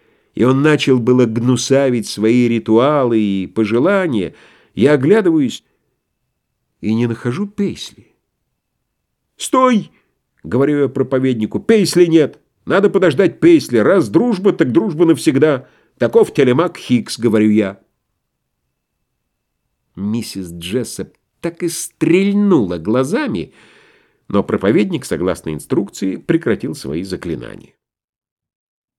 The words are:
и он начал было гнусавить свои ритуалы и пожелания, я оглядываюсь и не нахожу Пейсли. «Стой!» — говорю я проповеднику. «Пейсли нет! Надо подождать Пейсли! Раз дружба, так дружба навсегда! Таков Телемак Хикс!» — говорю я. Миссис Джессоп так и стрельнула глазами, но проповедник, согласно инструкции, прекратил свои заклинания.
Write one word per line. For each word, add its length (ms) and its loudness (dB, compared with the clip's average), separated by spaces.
и 100 0
он 180 2
начал 360 2
было 280 2
гнусавить 840 0
свои 400 2
ритуалы 720 2
и 260 -2
пожелания, 880 -2
я 200 2
оглядываюсь 680 0
и 140 -2
не 120 0
нахожу 400 -6
Пейсли. 680 -8
«Стой!» — 540 0
говорю 380 0
я 80 2
проповеднику. 720 -2
«Пейсли 460 2
нет! 340 2
Надо 260 2
подождать 500 0
Пейсли! 380 4
Раз 300 2
дружба, 440 0
так 200 0
дружба 340 0
навсегда! 600 2
Таков 360 0
Телемак 420 2
Хикс!» — 440 -4
говорю 300 2
я. 300 0
Миссис 580 -8
Джессоп 600 -8
так 220 -8
и 60 -2
стрельнула 1120 0
глазами, 760 -4
но 140 0
проповедник, 600 0
согласно 500 -4
инструкции, 640 -6
прекратил 580 -4
свои 280 -8
заклинания. 720 -10